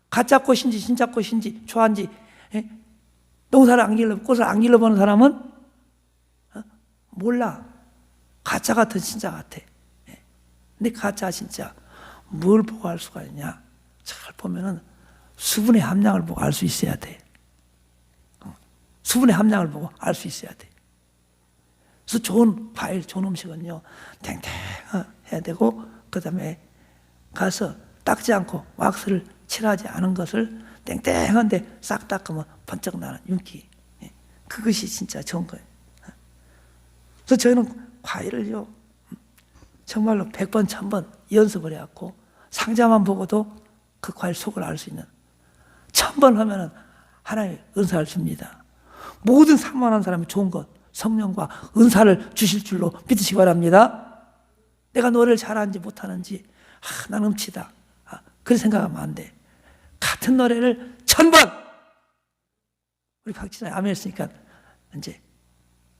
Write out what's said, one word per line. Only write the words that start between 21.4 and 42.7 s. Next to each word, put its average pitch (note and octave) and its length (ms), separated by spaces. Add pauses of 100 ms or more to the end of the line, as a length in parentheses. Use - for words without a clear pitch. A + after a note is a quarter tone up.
그래서 A#3 160
좋은 G#3+ 520
과일, - 280
좋은 F#3+ 220
음식은요, E3+ 560 (420)
탱탱해야 - 1200
되고, A3 480 (200)
그 F3+ 100
다음에 E3+ 400 (720)
가서 F#3 420 (300)
닦지 - 300
않고 F3+ 320 (100)
왁스를 - 480 (220)
칠하지 G#3+ 420
않은 F#3 260
것을 G#3+ 500 (200)
땡땡한데 - 960
싹 - 280
닦으면 E3 360 (220)
번쩍 F3+ 320
나는 C3+ 300
윤기. - 400 (340)
예. - 80 (380)
그것이 G#3+ 400
진짜 - 340
좋은 E3+ 240
거예요. - 180 (1600)
그래서 C4 120
저희는 A#3+ 520 (140)
과일을요, G#3 640 (1200)
정말로 G#3+ 460
백 G3 200
번, G#3 160
천 - 220
번 G3 220 (200)
연습을 G3+ 420
해갖고 D#3 440 (340)
상자만 A3+ 540